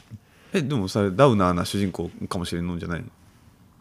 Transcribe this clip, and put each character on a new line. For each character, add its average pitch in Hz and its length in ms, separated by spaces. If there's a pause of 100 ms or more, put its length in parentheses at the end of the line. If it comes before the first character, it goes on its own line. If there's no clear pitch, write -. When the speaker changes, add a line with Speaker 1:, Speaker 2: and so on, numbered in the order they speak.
(540)
Speaker 1:
え、 196 80
で 135 120
も 101 140
さ、 101 240
ダ 117 140
ウ 123 100
ナ 92 140
ー 90 40
な 87 120
主 - 120
人 98 140
公 85 180 (200)
か - 80
も 87 80
し 87 100
れ 85 60
ん 87 60
の 87 80
ん 85 40
じ 87 60
ゃ - 20
な 85 80
い 82 60
の？ - 60
Speaker 2:
い - 20 (720)